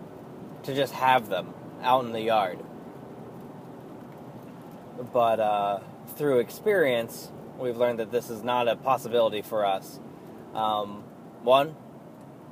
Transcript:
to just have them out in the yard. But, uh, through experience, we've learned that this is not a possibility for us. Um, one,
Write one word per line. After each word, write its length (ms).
to 100
just 200
have 360
them 240
out 220
in 60
the 100
yard. 360
But, 260
uh, 400
through 240
experience, 880
we've 180
learned 220
that 120
this 180
is 140
not 240
a 80
possibility 640
for 240
us. 340
Um, 480
one, 320